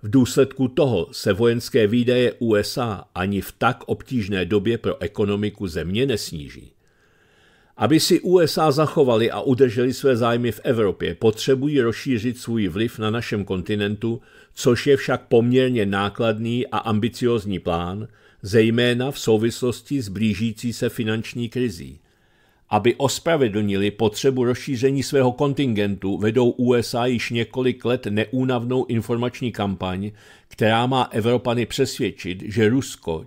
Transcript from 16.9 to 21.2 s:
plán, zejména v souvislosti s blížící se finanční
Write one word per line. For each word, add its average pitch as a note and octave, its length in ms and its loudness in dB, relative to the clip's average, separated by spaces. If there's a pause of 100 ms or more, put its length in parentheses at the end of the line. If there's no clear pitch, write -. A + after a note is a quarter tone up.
plán, F2 480 -4 (340)
zejména A#2+ 680 2
v - 80 -10
souvislosti A#2 840 0
s G2+ 80 -8
blížící G#2+ 640 -2
se B2 160 -2
finanční A2+ 600 -6